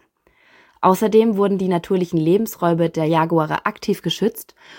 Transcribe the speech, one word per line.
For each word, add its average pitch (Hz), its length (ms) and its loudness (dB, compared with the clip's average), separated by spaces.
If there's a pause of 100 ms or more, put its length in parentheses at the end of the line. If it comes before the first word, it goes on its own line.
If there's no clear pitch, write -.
(800)
Außerdem 214 560 2
wurden 196 200 2
die 185 120 -2
natürlichen 175 500 -2
Lebensräume 170 720 0
der 160 140 -4
Jaguare 165 600 0
aktiv - 380 -6
geschützt - 500 -6 (240)